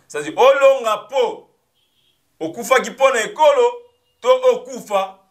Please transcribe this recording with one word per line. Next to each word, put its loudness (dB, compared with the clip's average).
C'est-à-dire, -10
olonga 4
po, -4
okufaki -4
po 0
na -2
ekolo, 2
to -2
okufa -6